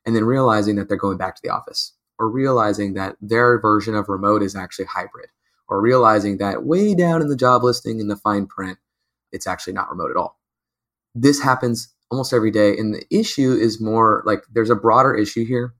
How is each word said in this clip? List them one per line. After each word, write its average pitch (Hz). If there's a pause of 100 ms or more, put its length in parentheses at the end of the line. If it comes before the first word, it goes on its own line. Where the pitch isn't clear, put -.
and 113
then 110
realizing 110
that 98
they're 98
going 98
back 92
to -
the -
office, - (240)
or 110
realizing 107
that 95
their 117
version 107
of 101
remote 101
is 95
actually 92
hybrid, - (400)
or 98
realizing 110
that 98
way 190
down 170
in 147
the 143
job 123
listing 117
in 104
the 101
fine 101
print, 95 (560)
it's -
actually 92
not 95
remote 85
at 82
all. 85 (760)
This 139
happens 127 (160)
almost 127
every 110
day. 104
And 107
the -
issue 143
is 113
more 110
like, 104 (100)
there's 113
a 117
broader 117
issue 107
here 123